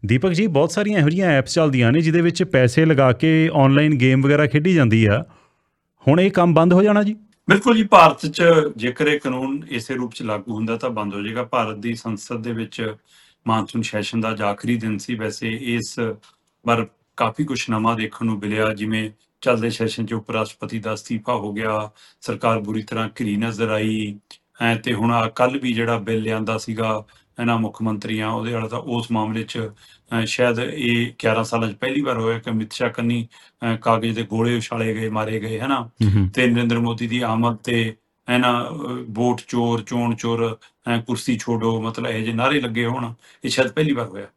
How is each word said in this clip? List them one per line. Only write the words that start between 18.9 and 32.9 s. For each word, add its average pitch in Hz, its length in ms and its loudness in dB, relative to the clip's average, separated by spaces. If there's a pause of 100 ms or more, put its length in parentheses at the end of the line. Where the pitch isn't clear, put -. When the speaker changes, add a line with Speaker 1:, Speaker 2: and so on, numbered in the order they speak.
Speaker 2:
ਚੱਲਦੇ 117 280 2
ਸੈਸ਼ਨ 113 360 -4
'ਚ 110 80 -6
ਉਪ 110 180 -6
ਰਾਸ਼ਟਰਪਤੀ 110 480 -6
ਦਾ 107 140 -6
ਅਸਤੀਫਾ 113 400 -6
ਹੋ 104 200 -6
ਗਿਆ, 107 380 -4 (300)
ਸਰਕਾਰ 113 380 -2
ਬੁਰੀ 107 240 -6
ਤਰ੍ਹਾਂ 113 260 -6
ਘਿਰੀ 110 280 -4
ਨਜ਼ਰ 113 320 -2
ਆਈ, 107 500 -4 (420)
ਐਂ 117 140 2
ਤੇ 117 180 -4
ਹੁਣ 113 180 0
ਆਹ 113 180 0
ਕੱਲ੍ਹ 127 300 0
ਵੀ 127 140 -2
ਜਿਹੜਾ 113 240 0
ਬਿੱਲ 110 240 -4
ਲਿਆਂਦਾ 110 360 -4
ਸੀਗਾ 110 480 -6 (360)
ਇਹਨਾਂ 117 160 0
ਮੁੱਖ 110 240 -4
ਮੰਤਰੀਆਂ 107 480 -4
ਉਹਦੇ 113 240 -6
ਵਾਲਾ, 110 140 -4
ਤਾਂ 117 120 -8
ਉਸ 117 320 -4
ਮਾਮਲੇ 110 320 -2
'ਚ, 117 160 -10
ਅਹ, 113 680 -8
ਸ਼ਾਇਦ 120 340 0
ਇਹ 120 520 -2 (120)
ਗਿਆਰਾਂ 113 200 0
ਸਾਲਾਂ 113 280 -4
'ਚ 101 40 -12
ਪਹਿਲੀ 135 260 -4
ਵਾਰ 131 160 -2
ਹੋਇਆ 113 220 -2
ਕਿ 120 100 -10
ਅਮਿਤ 110 240 -4
ਸ਼ਾਹ 120 160 -2
ਕੰਨੀ, 117 380 -4 (200)